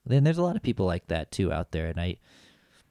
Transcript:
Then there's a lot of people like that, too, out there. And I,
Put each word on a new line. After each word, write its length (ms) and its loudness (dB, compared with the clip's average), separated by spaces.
Then 160 4
there's 160 4
a 40 2
lot 120 0
of 80 -6
people 240 0
like 220 -2
that, 220 -4
too, 220 0
out 180 -4
there. 140 -2
And 160 -4
I, 160 -4